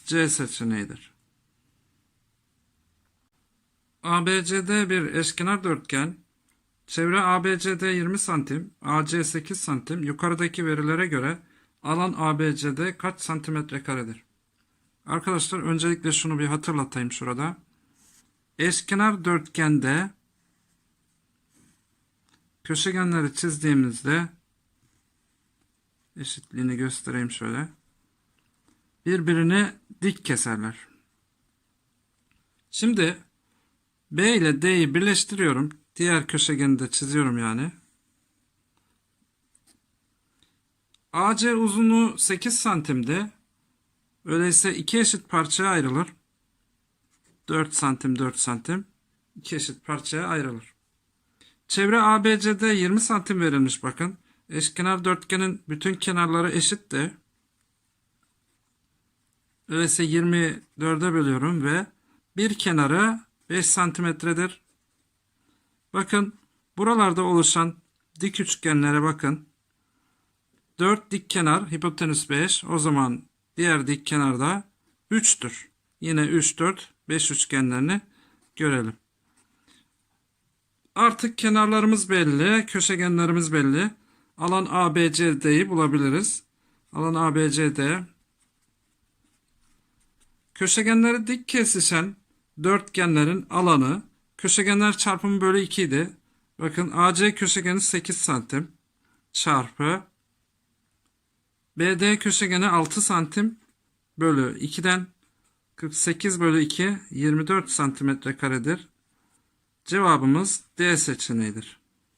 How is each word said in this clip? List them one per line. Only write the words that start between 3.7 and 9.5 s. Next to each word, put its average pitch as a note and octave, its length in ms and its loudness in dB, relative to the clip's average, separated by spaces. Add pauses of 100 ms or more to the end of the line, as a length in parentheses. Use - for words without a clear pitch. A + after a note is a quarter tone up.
A E3+ 220 0
B F#3+ 200 2
C F#3 220 -2
D G#3 220 2
bir F3+ 240 -2
eşkenar F3 500 -2
dörtgen. D#3 540 -4 (720)
Çevre F3 340 0
A F3+ 220 2
B F#3+ 160 0
C F#3 200 -4
D F#3 80 -4
yirmi F#3 320 -2
santim, D#3 640 -4
A D3+ 240 -2
C E3 180 -2
sekiz D#3+ 360 -6